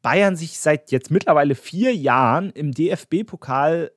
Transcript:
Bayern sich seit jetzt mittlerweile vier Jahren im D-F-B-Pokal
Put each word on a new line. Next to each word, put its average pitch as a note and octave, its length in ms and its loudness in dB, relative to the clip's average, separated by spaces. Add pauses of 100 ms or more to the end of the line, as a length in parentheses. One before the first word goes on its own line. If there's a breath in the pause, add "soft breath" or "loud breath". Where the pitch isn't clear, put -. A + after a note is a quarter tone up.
Bayern F#3 340 2
sich E3 260 -10
seit D3+ 320 0
jetzt C3 180 -2
mittlerweile D3 440 2
vier A#3 400 -2
Jahren C3+ 580 2
im D3 200 -6
D-F-B-Pokal E3 1200 -4